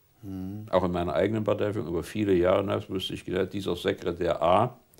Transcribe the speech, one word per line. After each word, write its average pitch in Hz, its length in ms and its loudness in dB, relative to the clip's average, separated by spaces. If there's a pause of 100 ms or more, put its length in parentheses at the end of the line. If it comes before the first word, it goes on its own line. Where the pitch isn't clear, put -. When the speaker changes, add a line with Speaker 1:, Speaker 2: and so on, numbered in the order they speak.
(220)
Speaker 1:
Mhm. 98 480 -8
Speaker 2:
auch 92 140 4
in 90 80 0
meiner 87 220 0
eigenen 107 300 2
Parteiführung 104 440 0
über 85 160 -2
viele 101 300 0
Jahre 90 260 4
hinaus 104 280 -4
wusste 95 260 -6
ich - 100 -10
genau, 92 200 -2
dieser 95 300 -4
Sekretär 87 680 -2
A 95 340 4 (240)